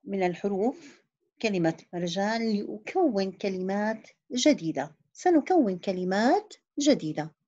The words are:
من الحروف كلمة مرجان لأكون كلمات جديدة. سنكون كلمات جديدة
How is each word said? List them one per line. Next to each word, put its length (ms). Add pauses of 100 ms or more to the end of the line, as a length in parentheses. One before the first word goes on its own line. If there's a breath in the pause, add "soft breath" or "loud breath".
من 180
الحروف 800 (400)
كلمة 500
مرجان 640
لأكون 760
كلمات 760 (220)
جديدة. 640 (160)
سنكون 640
كلمات 760 (240)
جديدة 560 (140)